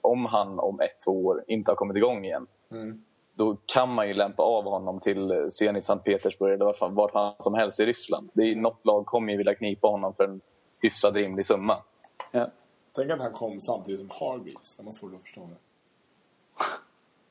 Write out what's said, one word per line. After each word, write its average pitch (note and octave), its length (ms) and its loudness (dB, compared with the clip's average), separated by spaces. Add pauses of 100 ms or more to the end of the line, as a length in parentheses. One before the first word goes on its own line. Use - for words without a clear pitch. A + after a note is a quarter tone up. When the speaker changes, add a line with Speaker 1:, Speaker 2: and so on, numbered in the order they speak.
Speaker 1:
om A#2+ 240 2
han G2+ 340 0
om G2 200 -2
ett, - 260 -2
två F#2 200 0
år F#2 220 2
inte G#2 240 0
har - 40 4
kommit G2+ 220 -2
igång G#2+ 280 2
igen, D#2+ 220 -6 (240)
Speaker 2:
Mm. A2 320 -12 (300)
Speaker 1:
då G#2+ 320 0
kan B2+ 280 2
man A2 140 0
ju G2+ 60 -4
lämpa G2 300 0
av G#2+ 200 2
honom F#2+ 360 -4
till F#2+ 520 0
Zenit G#2 340 0
Sankt G2+ 200 0
Petersburg G2 480 2
eller G2 120 4
vart G#2 120 2
fan, F#2+ 180 -2
vart G#2 160 4
fan G#2 280 0
som G2+ 140 0
helst G#2+ 260 0
i G#2+ 60 6
Ryssland. G#2+ 480 -4
Det G#2+ 100 4
är, A2 120 2
något A2+ 300 -2
lag G#2 200 4
kommer A2+ 260 0
ju G2+ 60 0
vilja G2+ 180 2
knipa G#2 320 -2
honom G2 260 0
för G2 100 2
en G2 180 -4 (380)
hyfsat G#2 360 2
rimlig G2 300 0
summa. G#2 320 2 (540)
Speaker 3:
Ja. B2 180 0 (460)
Speaker 2:
Tänk C#3 160 -2
att D#3 80 -2
han A#2+ 120 -6
kom G#2+ 300 -8
samtidigt G2 380 -6
som G2 100 -14
Hargreaves. - 680 -10
Det - 60 -20
måste G#2+ 220 -16
vara F#2 60 -16
svårt F#2 80 -18
att - 60 -20
förstå - 160 -20
det. F2 140 -20 (1800)